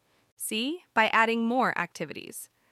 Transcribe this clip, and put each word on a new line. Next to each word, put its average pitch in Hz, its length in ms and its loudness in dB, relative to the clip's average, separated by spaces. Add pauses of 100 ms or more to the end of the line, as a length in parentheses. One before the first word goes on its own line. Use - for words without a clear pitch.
(360)
C. 262 480 -4 (120)
By 220 140 6
adding 226 360 2
more 233 320 0
activities. - 720 -8 (220)